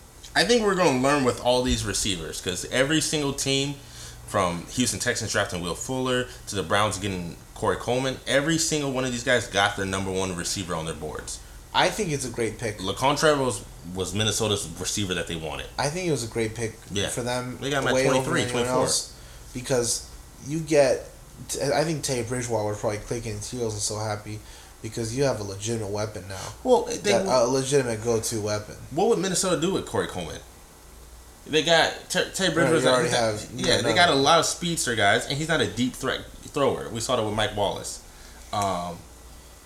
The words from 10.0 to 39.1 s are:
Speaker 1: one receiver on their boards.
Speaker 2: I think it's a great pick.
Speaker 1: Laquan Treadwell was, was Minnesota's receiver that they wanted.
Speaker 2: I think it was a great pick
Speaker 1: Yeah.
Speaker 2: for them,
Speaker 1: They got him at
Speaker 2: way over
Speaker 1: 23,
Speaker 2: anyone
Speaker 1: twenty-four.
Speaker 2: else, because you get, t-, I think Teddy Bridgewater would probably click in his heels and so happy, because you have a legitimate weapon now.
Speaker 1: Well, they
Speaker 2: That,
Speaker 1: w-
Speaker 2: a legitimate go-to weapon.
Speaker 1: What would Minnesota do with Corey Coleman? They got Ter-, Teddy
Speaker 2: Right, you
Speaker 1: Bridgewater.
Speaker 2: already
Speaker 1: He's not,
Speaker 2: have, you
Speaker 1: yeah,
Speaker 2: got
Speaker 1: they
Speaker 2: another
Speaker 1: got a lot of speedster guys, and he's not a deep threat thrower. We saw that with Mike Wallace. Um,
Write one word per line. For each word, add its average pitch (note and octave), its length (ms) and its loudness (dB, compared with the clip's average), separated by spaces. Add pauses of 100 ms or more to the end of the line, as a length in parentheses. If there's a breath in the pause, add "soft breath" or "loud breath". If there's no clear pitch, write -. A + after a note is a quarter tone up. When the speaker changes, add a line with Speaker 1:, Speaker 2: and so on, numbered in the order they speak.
Speaker 1:
one F#2 240 0
receiver F2 400 -4
on D#2+ 80 -4
their D#2+ 100 -4
boards. - 460 -10 (340 loud breath)
Speaker 2:
I D3 140 4
think F3+ 240 -2
it's B2+ 120 -2
a B2 40 -4
great A2+ 300 -2
pick. G#2+ 200 -6
Speaker 1:
Laquan C3 400 0
Treadwell D3 280 4
was, A#2 140 -2 (320)
was F2+ 220 -4
Minnesota's G#2 540 0 (100)
receiver F2+ 360 -2
that E2+ 120 -2
they F2 80 -4
wanted. D2 320 -6 (120)
Speaker 2:
I C#3 100 0
think F3+ 180 -4
it E3 60 2
was A#2 100 -2
a A#2 60 -6
great A2 260 -2
pick A2+ 200 -6 (180)
Speaker 1:
Yeah. F#2+ 160 -2
Speaker 2:
for - 140 -4
them, B2 380 -4
Speaker 1:
They C3 100 -4
got C#3 120 0
him C3 60 0
at B2+ 60 2
Speaker 2:
way C3 120 4
over C3 60 4 (120)
Speaker 1:
23, D#3+ 180 0
Speaker 2:
anyone G#2 100 -2 (100)
Speaker 1:
twenty-four. B2+ 220 2
Speaker 2:
else, - 280 -2 (400 loud breath)
because B2 500 0 (440)
you D#3 140 -4
get, C#3+ 460 4 (420)
t-, - 140 -6
I C#3 200 2
think D#3 220 -2
Teddy B2 180 0
Bridgewater A#2 460 -2
would G#2 100 -4
probably G#2 200 -2
click A#2 280 -6
in G#2+ 100 -6
his G#2+ 140 -8
heels A#2 240 -4
and G#2 80 -6
so G#2+ 160 -2
happy, G#2+ 400 -6 (420 loud breath)
because A2+ 340 -6
you C#3 100 2
have B2 160 0
a G#2 40 -6
legitimate G#2 460 -4
weapon G#2 380 -4
now. F#2+ 80 -10 (280 loud breath)
Speaker 1:
Well, B3+ 200 6
they - 140 -6
Speaker 2:
That, A2+ 280 4
Speaker 1:
w- - 40 2
Speaker 2:
a B2 160 6
legitimate B2+ 560 2
go-to A2+ 380 0
weapon. G#2 360 -4 (160)
Speaker 1:
What F#3 160 4
would A3+ 100 4
Minnesota E3 420 0
do F3+ 140 0
with G2+ 120 -2
Corey F#2 200 0
Coleman? D#2 320 -8 (1080)
They D3 160 2
got D#3+ 300 6 (160)
Ter-, - 220 0
Teddy F3+ 240 0
Speaker 2:
Right, D#3+ 100 4
you - 60 4
Speaker 1:
Bridgewater. C3 180 4
Speaker 2:
already B2 200 4
Speaker 1:
He's A#2+ 40 0
not, A#2+ 80 4
Speaker 2:
have, G#2+ 200 0 (140)
you D3 120 -4
Speaker 1:
yeah, - 100 4
Speaker 2:
got A2+ 80 0
Speaker 1:
they C#3+ 80 2
Speaker 2:
another - 20 2
Speaker 1:
got F3 160 6
a D3 40 4
lot C#3 240 6
of D3+ 80 2
speedster E3 500 -2
guys, G#2+ 300 4
and C#3 100 -4
he's D#3 120 -4
not D#3+ 120 2
a G#2+ 60 4
deep A#2 280 0
threat B2 260 -2 (280)
thrower. F#2 420 0
We A2+ 100 -6
saw B2 160 0
that A2 60 2
with G#2+ 120 -2
Mike G#2+ 220 0
Wallace. F#2+ 440 -2 (520 loud breath)
Um, F2+ 440 -2 (680)